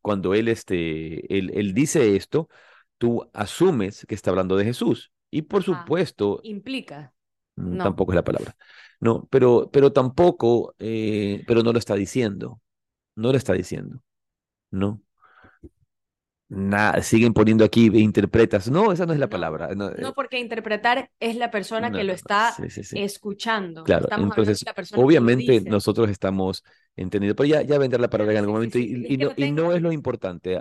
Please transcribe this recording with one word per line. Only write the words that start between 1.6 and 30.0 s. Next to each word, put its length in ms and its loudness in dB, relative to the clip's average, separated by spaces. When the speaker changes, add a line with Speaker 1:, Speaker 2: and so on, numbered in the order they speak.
Speaker 1:
dice 420 2
esto, 320 -4
tú 340 -2
asumes 720 -2
que 80 -8
está 160 -4
hablando 260 0
de 80 2
Jesús. 480 -4
Y 120 -4
por 200 -2
Speaker 2:
Ah, 20 -14
Speaker 1:
supuesto, 760 -2
Speaker 2:
implica. 720 -12
Speaker 1:
mm, 200 -6
Speaker 2:
No. 80 -2
Speaker 1:
tampoco 280 0
es 40 2
la 80 2
palabra. 320 -6
No, 300 0
pero, 420 4
pero 200 6
tampoco, 840 2
eh, 680 -4
pero 160 4
no 100 2
lo 60 0
está 160 -2
diciendo. 640 -4
No 180 0
lo 60 4
está 140 -2
diciendo. 500 -6
No. 320 -4
Na-, 540 0
siguen 320 4
poniendo 300 6
aquí, 220 6
interpretas. 840 4
No, 220 2
esa 120 -2
no 80 -2
es 60 0
la 80 0
Speaker 2:
No, 40 -10
Speaker 1:
palabra. 440 -6
No, 160 -6
Speaker 2:
no, 200 -8
Speaker 1:
eh, 40 -10
Speaker 2:
porque 240 -8
interpretar 800 -4
es 160 -4
la 160 -4
persona 400 -6
Speaker 1:
no, 80 -6
Speaker 2:
que 60 -4
lo 40 -4
Speaker 1:
no, 40 -4
no. 20 -6
Speaker 2:
está 380 -2
Speaker 1:
Sí, 180 -10
sí, 140 -14
sí. 160 -10
Speaker 2:
escuchando. 800 -8
Speaker 1:
Claro, 220 2
Speaker 2:
Estamos 260 0
hablando 120 0
Speaker 1:
entonces, 180 0
Speaker 2:
de 100 -12
la 40 -14
persona 220 -12
que 40 4
lo 60 6
Speaker 1:
obviamente 460 4
Speaker 2:
dice. 180 2
Speaker 1:
nosotros 380 2
estamos 540 -4
entendiendo, 400 -2
pero 140 0
ya, 140 2
ya 160 0
vendrá 200 0
la 100 0
palabra 240 0
en 40 2
Speaker 2:
Sí, 80 2
Speaker 1:
algún 100 0
Speaker 2:
sí, 40 -2
Speaker 1:
momento 200 -2
Speaker 2:
sí, 60 2
Speaker 1:
y, 20 -4
Speaker 2:
sí. 200 -8
Es 40 -6
Speaker 1:
y 80 0
Speaker 2:
que 60 -2
Speaker 1:
no, 60 0
Speaker 2:
no 20 -4
Speaker 1:
y 80 -16
Speaker 2:
tengo 220 -2
Speaker 1:
no 100 0
es 100 0
lo 100 -2
importante 680 -6